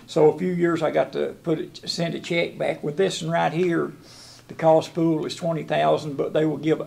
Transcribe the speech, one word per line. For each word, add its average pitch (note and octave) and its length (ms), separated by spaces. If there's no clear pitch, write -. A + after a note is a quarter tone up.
So D#3 260
a D3+ 60
few F#3 160
years E3+ 300
I C#3 80
got D3 220
to D3 300
put D#3+ 160
it, - 300
send E3 260
a - 40
check - 380
back. C#3+ 260
With D3+ 140
this F#3+ 240
one D#3+ 100
right E3+ 200
here, E3 400
the - 60
cost D#3+ 400
pool E3 320
is - 100
twenty E3 280
thousand, D3+ 520
but - 160
they D#3 140
will D3+ 120
give D3 280